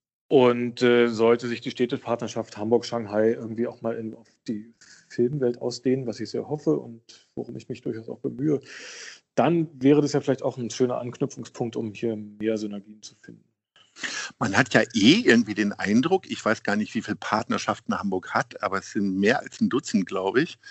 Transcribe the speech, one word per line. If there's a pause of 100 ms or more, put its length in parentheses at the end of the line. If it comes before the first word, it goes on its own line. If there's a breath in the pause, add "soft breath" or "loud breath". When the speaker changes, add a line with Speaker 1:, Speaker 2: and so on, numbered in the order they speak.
(280)
Speaker 1:
Und,
äh,
sollte
sich
die
Städtepartnerschaft
Hamburg-Shanghai
irgendwie
auch
mal
in,
auf (220)
die (340 soft breath)
Filmwelt
ausdehnen,
was
ich
sehr
hoffe
und
worum
ich
mich
durchaus
auch
bemühe, (760 loud breath)
dann (120)
wäre
das
ja
vielleicht
auch
ein
schöner
Anknüpfungspunkt,
um
hier
mehr
Synergien
zu
finden. (920 loud breath)
Speaker 2:
Man
hat
ja
eh
irgendwie
den
Eindruck,
ich
weiß
gar
nicht,
wie
viele
Partnerschaften
Hamburg
hat,
aber
es
sind
mehr
als
ein
Dutzend,
glaube
ich, (140 loud breath)